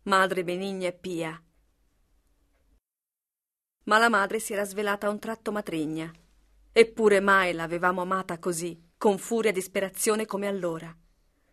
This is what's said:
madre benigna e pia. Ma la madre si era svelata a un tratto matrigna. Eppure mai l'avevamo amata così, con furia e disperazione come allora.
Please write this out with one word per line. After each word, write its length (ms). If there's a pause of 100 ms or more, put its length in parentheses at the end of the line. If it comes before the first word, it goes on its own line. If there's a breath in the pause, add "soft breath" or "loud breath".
madre 420
benigna 420
e 60
pia. 500 (2500)
Ma 140
la 100
madre 320
si 140
era 100
svelata 440
a 20
un 100
tratto 320
matrigna. 580 (640)
Eppure 480
mai 320
l'avevamo 480
amata 400
così, 420 (160)
con 200
furia 320
e 40
disperazione 720
come 220
allora. 480 (580)